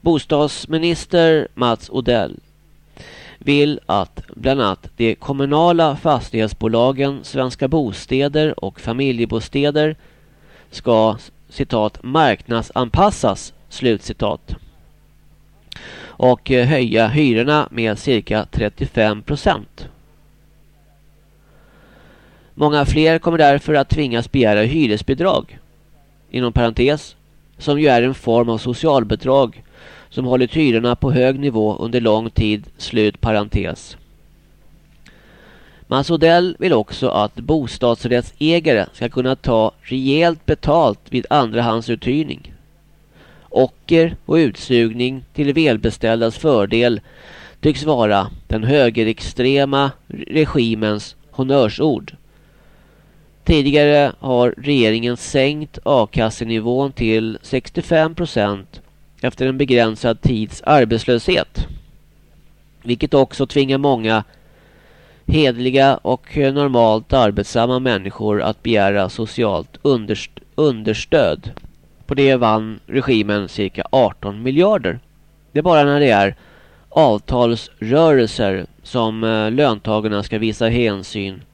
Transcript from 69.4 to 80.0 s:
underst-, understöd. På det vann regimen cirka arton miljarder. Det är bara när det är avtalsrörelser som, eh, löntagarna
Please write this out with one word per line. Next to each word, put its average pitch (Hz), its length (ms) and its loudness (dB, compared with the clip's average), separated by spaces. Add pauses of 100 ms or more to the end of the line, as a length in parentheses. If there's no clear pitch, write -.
underst-, 110 580 -2 (160)
understöd. 110 960 -2 (540)
På - 80 -8
det 135 220 4
vann 110 500 0
regimen 104 640 0
cirka - 400 -6
arton 107 540 0
miljarder. 135 560 0 (520)
Det 147 80 -2
är 147 40 -4
bara 160 200 4
när 143 160 2
det 143 100 4
är 101 260 2 (540)
avtalsrörelser 117 1800 0 (180)
som, 113 400 -4
eh, 110 280 -2
löntagarna 107 720 -2